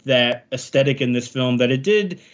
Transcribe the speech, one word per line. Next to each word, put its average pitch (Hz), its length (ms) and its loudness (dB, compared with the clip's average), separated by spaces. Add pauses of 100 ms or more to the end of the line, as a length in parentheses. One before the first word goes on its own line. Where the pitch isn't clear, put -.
that 123 460 0
aesthetic 135 500 0
in 123 100 0
this 123 160 -2
film, 127 300 -2
that 123 140 2
it 135 120 -2
did, 196 360 0 (140)